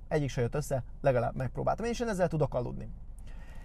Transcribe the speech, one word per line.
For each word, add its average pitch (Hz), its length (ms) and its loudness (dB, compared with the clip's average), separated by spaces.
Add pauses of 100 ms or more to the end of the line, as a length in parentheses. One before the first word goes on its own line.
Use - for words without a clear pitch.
egyik 147 200 2
se 127 120 0
jött 117 140 2
össze, 143 280 0 (180)
legalább 123 360 4
megpróbáltam, 135 500 0
és 233 140 0
én 240 80 0
ezzel 180 200 4
tudok 156 260 2
aludni. 127 360 -2 (760)